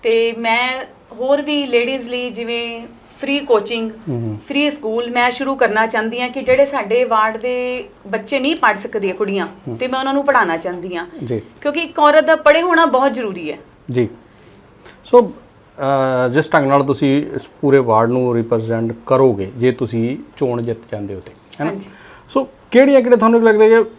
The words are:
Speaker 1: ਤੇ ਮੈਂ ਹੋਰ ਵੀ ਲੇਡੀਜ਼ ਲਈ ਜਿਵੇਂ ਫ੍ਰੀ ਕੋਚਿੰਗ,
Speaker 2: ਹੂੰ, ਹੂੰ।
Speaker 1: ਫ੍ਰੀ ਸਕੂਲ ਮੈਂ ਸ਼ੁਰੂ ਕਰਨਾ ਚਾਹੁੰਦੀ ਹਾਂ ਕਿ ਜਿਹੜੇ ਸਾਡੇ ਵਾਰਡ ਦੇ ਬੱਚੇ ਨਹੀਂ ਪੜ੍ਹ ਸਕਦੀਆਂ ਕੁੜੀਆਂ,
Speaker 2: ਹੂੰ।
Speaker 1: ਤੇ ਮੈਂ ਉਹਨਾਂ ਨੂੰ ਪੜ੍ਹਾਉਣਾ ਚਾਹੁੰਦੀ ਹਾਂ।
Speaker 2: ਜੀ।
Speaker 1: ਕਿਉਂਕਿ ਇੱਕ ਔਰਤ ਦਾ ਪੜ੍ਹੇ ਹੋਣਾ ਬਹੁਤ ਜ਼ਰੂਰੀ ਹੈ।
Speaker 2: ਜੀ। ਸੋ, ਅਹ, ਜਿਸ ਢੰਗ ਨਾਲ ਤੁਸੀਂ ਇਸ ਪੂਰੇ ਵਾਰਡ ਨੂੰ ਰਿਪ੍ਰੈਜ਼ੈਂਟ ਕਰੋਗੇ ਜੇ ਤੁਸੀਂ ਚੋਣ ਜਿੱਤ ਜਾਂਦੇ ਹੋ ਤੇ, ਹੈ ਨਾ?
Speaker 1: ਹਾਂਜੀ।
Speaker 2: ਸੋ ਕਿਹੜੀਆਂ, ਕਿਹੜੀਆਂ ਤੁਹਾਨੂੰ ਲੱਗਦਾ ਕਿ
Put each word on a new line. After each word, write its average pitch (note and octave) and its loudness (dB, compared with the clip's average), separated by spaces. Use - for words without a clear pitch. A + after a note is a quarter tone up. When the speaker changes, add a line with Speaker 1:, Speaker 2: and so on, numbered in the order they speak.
Speaker 1:
ਤੇ A3+ 0
ਮੈਂ B3 -4
ਹੋਰ C4 0
ਵੀ C#4+ -4
ਲੇਡੀਜ਼ A#3+ -4
ਲਈ B3 -6
ਜਿਵੇਂ A#3 -10
ਫ੍ਰੀ C#4 -2
ਕੋਚਿੰਗ, A3+ -2
Speaker 2:
ਹੂੰ, B2+ -8
ਹੂੰ। A2 -6
Speaker 1:
ਫ੍ਰੀ C#4+ 0
ਸਕੂਲ A#3+ -6
ਮੈਂ B3 0
ਸ਼ੁਰੂ C4+ -4
ਕਰਨਾ A3 2
ਚਾਹੁੰਦੀ A3+ -4
ਹਾਂ B3 -4
ਕਿ B3+ -8
ਜਿਹੜੇ C4 4
ਸਾਡੇ B3 -2
ਵਾਰਡ A3 0
ਦੇ B3 -6
ਬੱਚੇ G#3+ -4
ਨਹੀਂ D4 -2
ਪੜ੍ਹ G#3+ 0
ਸਕਦੀਆਂ G3 -6
ਕੁੜੀਆਂ, G3 -4
Speaker 2:
ਹੂੰ। A#2+ -8
Speaker 1:
ਤੇ B3+ -6
ਮੈਂ C4 -4
ਉਹਨਾਂ C4+ -4
ਨੂੰ C#4 0
ਪੜ੍ਹਾਉਣਾ G#3+ 2
ਚਾਹੁੰਦੀ F3 -8
ਹਾਂ। E3+ -8
Speaker 2:
ਜੀ। A#2 -4
Speaker 1:
ਕਿਉਂਕਿ D4 -4
ਇੱਕ E4+ -6
ਔਰਤ D4+ 6
ਦਾ D#4 4
ਪੜ੍ਹੇ D#4 4
ਹੋਣਾ E4+ 2
ਬਹੁਤ C4 0
ਜ਼ਰੂਰੀ F#3+ -8
ਹੈ। - -10
Speaker 2:
ਜੀ। A#2+ 0
ਸੋ, A#3+ 6
ਅਹ, C3+ -2
ਜਿਸ D3 0
ਢੰਗ D3 2
ਨਾਲ C#3 4
ਤੁਸੀਂ C#3 0
ਇਸ C3+ -6
ਪੂਰੇ C#3 4
ਵਾਰਡ A#2 4
ਨੂੰ B2 0
ਰਿਪ੍ਰੈਜ਼ੈਂਟ A2+ -2
ਕਰੋਗੇ A#2+ 2
ਜੇ B2 2
ਤੁਸੀਂ A#2 -4
ਚੋਣ A#2+ -4
ਜਿੱਤ A#2 -6
ਜਾਂਦੇ G2+ -10
ਹੋ F#2 -12
ਤੇ, - -20
ਹੈ D3 -4
ਨਾ? E3+ -4
Speaker 1:
ਹਾਂਜੀ। F#3+ -12
Speaker 2:
ਸੋ C4 -2
ਕਿਹੜੀਆਂ, C4+ 6
ਕਿਹੜੀਆਂ A#3+ 4
ਤੁਹਾਨੂੰ A3+ 4
ਲੱਗਦਾ A3 6
ਕਿ A3+ 4